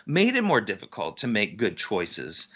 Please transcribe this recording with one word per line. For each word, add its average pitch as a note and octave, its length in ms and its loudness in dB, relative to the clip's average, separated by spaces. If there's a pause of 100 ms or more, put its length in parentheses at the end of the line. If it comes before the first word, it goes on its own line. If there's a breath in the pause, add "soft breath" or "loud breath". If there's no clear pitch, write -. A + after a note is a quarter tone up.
made G#3 320 2
it A3+ 80 2
more C#3+ 160 6
difficult F#2+ 560 -6
to C3 100 -4
make G#2 300 0
good G2 180 0
choices, E2 800 -4